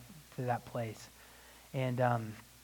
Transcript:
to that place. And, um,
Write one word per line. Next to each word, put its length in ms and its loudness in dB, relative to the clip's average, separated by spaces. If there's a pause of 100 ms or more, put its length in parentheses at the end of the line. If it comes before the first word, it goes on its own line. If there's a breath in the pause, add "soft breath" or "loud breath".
(340)
to 80 -4
that 220 0
place. 440 -4 (640 loud breath)
And, 280 2
um, 320 6 (320)